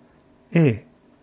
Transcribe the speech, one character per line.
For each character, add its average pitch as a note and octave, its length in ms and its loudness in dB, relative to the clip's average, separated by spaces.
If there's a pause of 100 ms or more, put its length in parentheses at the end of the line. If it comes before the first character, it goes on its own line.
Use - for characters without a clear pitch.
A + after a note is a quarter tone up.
(520)
ー。 E3 80 -2
A、 A#2+ 260 -2 (380)